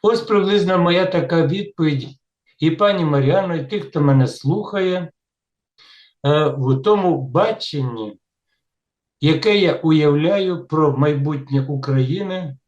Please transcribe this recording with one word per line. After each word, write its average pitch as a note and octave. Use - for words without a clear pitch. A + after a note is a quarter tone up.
Ось A3+
приблизно F#3+
моя F3
така E3
відповідь D#3
і D#3
пані F#3+
Маріано, D#3
і C3+
тих, -
хто D#3
мене C3+
слухає, F#3
е, D3+
в C3
тому F#3
баченні, C3
яке D#3+
я F3
уявляю D#3+
про D3+
майбутнє C#3
України C#3+